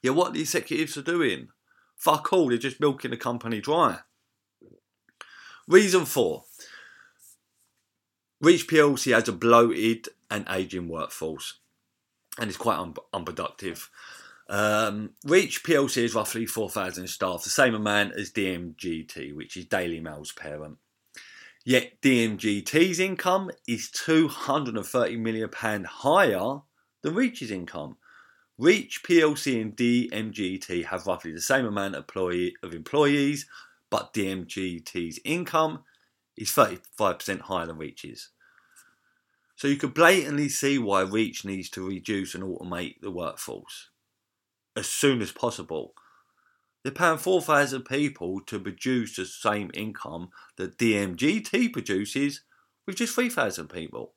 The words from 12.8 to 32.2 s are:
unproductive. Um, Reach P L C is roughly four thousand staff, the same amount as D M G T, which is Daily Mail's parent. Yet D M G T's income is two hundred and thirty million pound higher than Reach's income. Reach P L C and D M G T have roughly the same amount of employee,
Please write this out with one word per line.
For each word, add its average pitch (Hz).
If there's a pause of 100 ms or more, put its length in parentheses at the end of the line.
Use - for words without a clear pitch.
unproductive. 90 (580)
Um, 104 (100)
Reach 165
P 165
L 139
C 117
is 110
roughly 113
four 107
thousand 92
staff, 92
the -
same 123
amount 104
as -
D 95
M 87
G 82
T, 71
which 73
is 87
Daily 87
Mail's 76
parent. 76 (880)
Yet 123
D 127
M 107
G 104
T's 170
income 185 (160)
is 117
two 160
hundred 135
and 101
thirty 117
million 110
pound 104
higher 135 (400)
than 151
Reach's 233
income. 85 (600)
Reach 180
P 170
L 151
C 131
and 107
D 120
M 110
G 95
T 90
have 90
roughly 87
the 82
same 135
amount 98
of 71
employee, 90